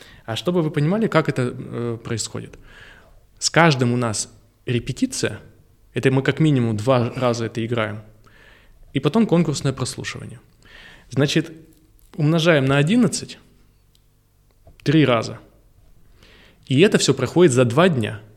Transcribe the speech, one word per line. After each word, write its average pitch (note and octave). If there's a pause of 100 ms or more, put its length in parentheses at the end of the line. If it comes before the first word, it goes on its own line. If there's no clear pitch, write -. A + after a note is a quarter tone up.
(240)
А A2+
чтобы F3
вы D3+
понимали, E3+
как D3+
это, B2+
э, A#2+
происходит. - (800)
С -
каждым C3
у B2
нас A#2 (380)
репетиция, B2 (560)
это B2+
мы C3
как C3+
минимум B2
два A#2+
раза A#2+
это A2+
играем, A2 (960)
и C#3+
потом G#3
конкурсное D#3
прослушивание. A#2 (720)
Значит, D3 (640)
умножаем D#3
на C#3
одиннадцать F#3+ (1400)
три C#3+
раза. A2+ (1300)
И C3+
это G3+
все -
проходит C#3+
за B2+
два C#3
дня. A2 (160)